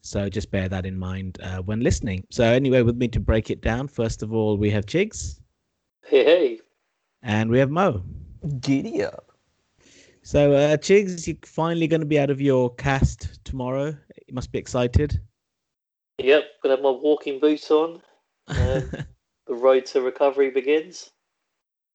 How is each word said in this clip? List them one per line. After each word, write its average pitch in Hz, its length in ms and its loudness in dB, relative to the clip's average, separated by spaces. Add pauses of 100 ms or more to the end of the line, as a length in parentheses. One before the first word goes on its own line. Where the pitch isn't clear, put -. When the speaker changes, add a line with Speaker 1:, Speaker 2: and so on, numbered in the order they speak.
Speaker 1:
So 101 260 -4
just 98 240 -6
bear 95 160 -2
that 92 180 -6
in 95 100 -8
mind, 92 460 -8
uh, 92 200 -8
when 107 180 -4
listening. 117 500 -2
So 123 140 0
anyway, 127 380 4
with 120 140 2
me 123 120 -2
to 117 100 -4
break 110 320 0
it - 100 -6
down, 120 280 -4
first 113 340 -4
of 110 100 -8
all, 107 240 0
we 104 140 0
have 104 160 -2
Chigs. - 540 -4 (640)
Speaker 2:
Hey, 135 180 4
hey. 143 380 4 (640)
Speaker 1:
And 110 260 0
we 117 80 4
have 135 120 4
Mo. 151 340 0 (560)
Speaker 3:
Giddy 139 420 -2
up. - 300 -10 (920)
Speaker 1:
So, 143 300 4
uh, 147 240 4
Chigs, 185 500 2
you're 160 180 -6
finally 165 440 -2
gonna 160 160 0
be 147 160 2
out 139 100 2
of 135 100 -2
your 127 360 2
cast - 680 -2
tomorrow. 135 520 -6 (320)
You - 60 -20
must 127 180 -10
be 131 80 -4
excited. 123 600 0 (960)
Speaker 2:
Yep, 139 260 4 (180)
gonna 135 140 2
have 135 80 -2
my 139 60 2
walking 139 500 0
boots 151 320 2
on. 165 280 0 (460)
Um, 143 100 -6
Speaker 1:
<laughs> - 920 -4
Speaker 2:
the 135 60 -4
road 131 320 4
to 135 160 -2
recovery 135 480 0
begins. 151 600 -4 (840)